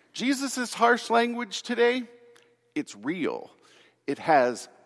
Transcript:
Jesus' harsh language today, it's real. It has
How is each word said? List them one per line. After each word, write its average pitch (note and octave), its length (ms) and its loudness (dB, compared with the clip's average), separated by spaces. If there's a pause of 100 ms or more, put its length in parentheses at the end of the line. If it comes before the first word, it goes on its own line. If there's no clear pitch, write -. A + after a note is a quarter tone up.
(120)
Jesus' B3+ 640 -4
harsh A#3 360 2
language A#3 520 0
today, A#3+ 420 2 (680)
it's - 220 -6
real. A2 560 -6 (560)
It C#3 140 -6
has B2 480 2 (180)